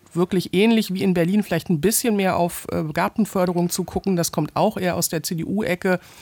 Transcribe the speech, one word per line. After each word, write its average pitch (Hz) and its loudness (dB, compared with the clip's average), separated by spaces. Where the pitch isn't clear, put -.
wirklich 180 0
ähnlich 214 4
wie 190 -2
in 190 4
Berlin, 175 2
vielleicht - -4
ein 165 2
bisschen 220 2
mehr 190 0
auf, - -2
äh, 175 -2
Begabtenförderung 175 0
zu 185 -4
gucken. 190 -2
Das 170 0
kommt - -4
auch 202 2
eher 180 -2
aus 170 -2
der 160 -4
C-D-U-Ecke. 185 -2